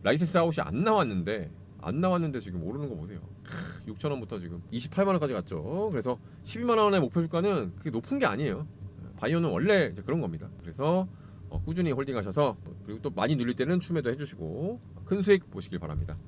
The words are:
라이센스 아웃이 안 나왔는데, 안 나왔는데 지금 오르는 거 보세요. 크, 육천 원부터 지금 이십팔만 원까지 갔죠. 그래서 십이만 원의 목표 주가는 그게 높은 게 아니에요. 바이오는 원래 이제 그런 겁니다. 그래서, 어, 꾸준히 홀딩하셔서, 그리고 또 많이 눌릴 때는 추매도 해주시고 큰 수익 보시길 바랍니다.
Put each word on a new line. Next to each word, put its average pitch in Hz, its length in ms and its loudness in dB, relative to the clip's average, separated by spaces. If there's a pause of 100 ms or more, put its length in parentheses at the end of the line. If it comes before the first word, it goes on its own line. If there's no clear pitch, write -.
라이센스 156 340 4
아웃이 165 220 4
안 113 240 0
나왔는데, 104 680 2 (300)
안 113 220 -2
나왔는데 170 400 2
지금 90 220 -6
오르는 131 260 -4
거 110 60 -6
보세요. 85 260 -10 (220)
크, - 100 -14 (340)
육천 110 240 -4
원부터 113 280 -4
지금 87 220 -8 (100)
이십팔만 180 440 2
원까지 147 180 2
갔죠. 104 560 -4
그래서 123 300 -2 (240)
십이만 233 340 0
원의 202 220 6
목표 151 220 4
주가는 165 560 2
그게 - 140 -6
높은 117 280 -2
게 262 60 4
아니에요. 131 420 0 (500)
바이오는 160 320 2
원래 151 440 4
이제 98 80 -10
그런 135 200 0
겁니다. 82 280 -4 (120)
그래서, 151 460 0 (420)
어, - 140 -4
꾸준히 165 280 0
홀딩하셔서, 123 680 0 (280)
그리고 104 160 -8
또 - 80 -2
많이 117 260 2
눌릴 123 200 0
때는 160 240 2
추매도 160 320 0
해주시고 143 680 -4 (260)
큰 196 160 0
수익 196 280 6
보시길 90 300 -6
바랍니다. 78 380 -4 (100)